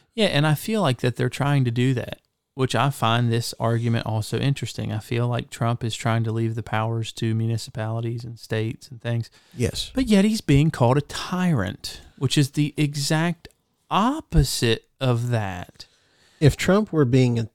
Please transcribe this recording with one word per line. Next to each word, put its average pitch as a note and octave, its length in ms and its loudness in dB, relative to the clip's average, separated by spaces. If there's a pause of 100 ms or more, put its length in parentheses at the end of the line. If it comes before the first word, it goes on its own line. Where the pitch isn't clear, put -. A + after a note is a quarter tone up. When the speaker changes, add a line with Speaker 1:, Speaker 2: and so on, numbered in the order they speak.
(160)
Speaker 1:
Yeah, G#3+ 120 2
and D3 200 2
I D3+ 80 4
feel A3 260 -2
like C3 200 0
that B2+ 140 0
they're B2 140 -2
trying C#3 360 0
to A#2+ 60 0
do B2 220 2
that, - 260 -6 (340)
which C3 220 -2
I B2 140 2
find A#2 420 0
this A#2 280 -2
argument A#2 460 0
also A2 320 -2
interesting. A#2 540 -2
I A2 80 -4
feel A#2+ 280 -2
like B2 220 -4
Trump A#2+ 340 -2
is A2+ 120 -4
trying A2+ 300 0
to A2 80 -2
leave A2+ 220 -2
the A#2 80 -6
powers A2+ 500 -4
to A2+ 200 -2
municipalities A2+ 920 -4
and A2+ 120 -14
states A2+ 520 -6
and A#2+ 120 -18
things. A#2 280 -4 (260)
Speaker 2:
Yes. - 400 -4
Speaker 1:
But C4 120 0
yet G3+ 180 6
he's A3 160 0
being D3 280 4
called B2+ 280 4
a D3 40 0
tyrant, - 1000 -2 (160)
which C3+ 200 0
is C#3 140 2
the D3 240 0
exact D3+ 720 -2 (420)
opposite D#3+ 1000 0 (100)
of B2 300 0
that. G2 560 -6 (560)
Speaker 2:
If D3 160 6
Trump G3 340 2
were D#3 140 4
being B2 340 4
a A2+ 160 -2